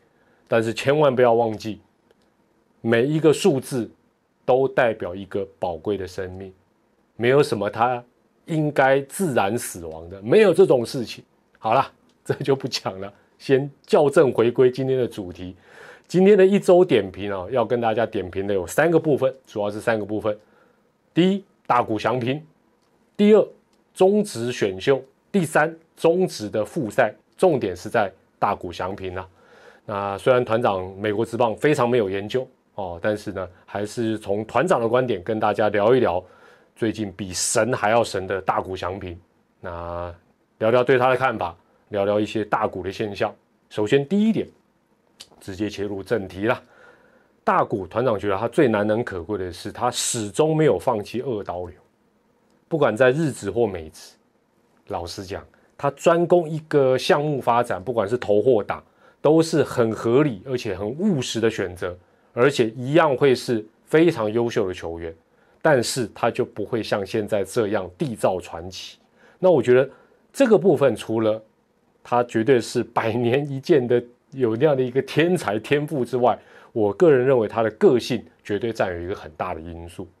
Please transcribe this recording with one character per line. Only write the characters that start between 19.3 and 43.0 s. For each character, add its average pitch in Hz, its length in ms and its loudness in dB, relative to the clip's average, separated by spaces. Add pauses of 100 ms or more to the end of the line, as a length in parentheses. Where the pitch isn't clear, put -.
主 107 140 -6
要 101 100 -4
是 107 80 -8
三 110 180 0
个 104 80 -6
部 104 140 -6
分。 104 180 -4 (760)
第 185 180 4
一， 196 120 -4 (220)
大 120 160 2
谷 107 160 -2
翔 117 220 -2
平； 127 180 -4 (800)
第 208 180 6
二， 196 140 6 (480)
中 202 260 4
职 123 300 -4
选 95 280 -2
秀； 135 180 2 (340)
第 196 140 2
三， 160 300 0 (200)
中 170 320 2
职 104 220 -8
的 104 140 -2
复 120 260 -6
赛， 107 220 0 (240)
重 170 220 2
点 98 180 -4
是 107 140 -12
在 101 220 0 (260)
大 104 160 0
谷 90 180 -10
翔 92 240 -8
平 92 200 -10
啊。 92 120 -10 (580)
那 101 320 -6
虽 131 140 2
然 123 120 4
团 113 180 0
长 95 380 -2
美 107 120 -2
国 107 140 -2
职 117 120 -8
棒 113 180 0
非 151 180 2
常 120 160 0
没 123 80 2
有 101 120 0
研 98 180 -6
究 127 200 -4 (280)
哦， 87 260 -10
但 107 160 -2
是 104 140 -12
呢， 92 180 -8 (160)
还 101 180 -8
是 110 360 -4
从 104 260 -6
团 135 220 0
长 165 140 2
的 117 60 0
观 123 200 0
点 95 160 -4
跟 113 160 -4
大 107 140 2
家 107 160 0
聊 104 260 4
一 127 60 4
聊 90 220 0 (520)
最 113 160 -2
近 104 220 -6
比 92 200 -12
神 113 400 -2
还 104 160 0
要 113 140 4
神 95 240 -8
的 95 140 -4
大 107 200 -2
谷 92 140 -8
翔 92 240 -8
平。 87 200 -12 (420)
那 87 520 -10 (460)
聊 110 100 0
聊 123 140 4
对 131 140 2
他 123 120 2
的 127 60 2
看 123 240 0
法， 87 180 -8 (320)
聊 101 160 -2
聊 104 140 0
一 107 60 -2
些 104 180 -4
大 107 240 -2
谷 98 160 -8
的 95 80 -8
现 101 240 -8